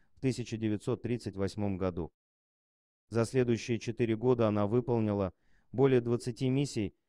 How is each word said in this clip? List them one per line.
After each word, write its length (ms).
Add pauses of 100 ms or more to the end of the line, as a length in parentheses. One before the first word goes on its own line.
(120)
в 80
тысяча 360
девятьсот 460
тридцать 340
восьмом 440
году. 340 (960)
За 160
следующие 540
четыре 360
года 340
она 180
выполнила 680 (380)
более 280
двадцати 480
миссий, 460 (160)